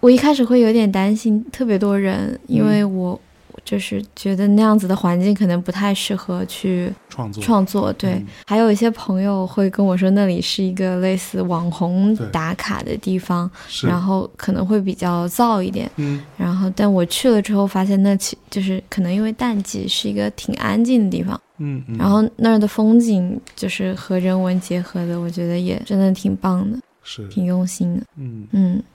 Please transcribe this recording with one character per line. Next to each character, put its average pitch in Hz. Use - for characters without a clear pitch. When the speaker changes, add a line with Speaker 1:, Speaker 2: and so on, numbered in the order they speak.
Speaker 1:
我 247
一 254
开 277
始 269
会 240
有 226
点 220
担 196
心 220
特 262
别 208
多 202
人， 196
Speaker 2:
嗯。 -
Speaker 1:
因 220
为 208
我 185
就 202
是 202
觉 196
得 202
那 208
样 214
子 196
的 190
环 175
境 202
可 202
能 175
不 175
太 196
适 196
合 185
去 185
Speaker 2:
创 110
作。 104
Speaker 1:
创 202
作， 190
对。 190
Speaker 2:
嗯。 196
Speaker 1:
还 202
有 226
一 208
些 226
朋 190
友 196
会 196
跟 196
我 185
说 185
那 202
里 175
是 -
一 185
个 185
类 190
似 185
网 175
红 185
打 160
卡 -
的 -
地 185
方， 180
Speaker 2:
对。 -
是。 -
Speaker 1:
然 175
后 190
可 -
能 190
会 208
比 190
较 175
燥 220
一 190
点。 -
Speaker 2:
嗯。 143
Speaker 1:
然 175
后， 185
但 202
我 185
去 -
了 214
之 208
后 202
发 190
现 196
那 196
其， -
就 202
是 190
可 202
能 175
因 202
为 220
淡 226
季 190
是 -
一 202
个 202
挺 -
安 214
静 240
的 185
地 175
方。 185
Speaker 2:
嗯， 139
嗯。 113
Speaker 1:
然 170
后 208
那 226
儿 220
的 208
风 220
景 196
就 196
是 185
和 185
人 185
文 185
结 180
合 180
的， 175
我 170
觉 170
得 175
也 180
真 196
的 190
挺 190
棒 190
的。 240
Speaker 2:
是。 -
Speaker 1:
挺 185
用 180
心 180
的。 -
Speaker 2:
嗯。 113
Speaker 1:
嗯。 190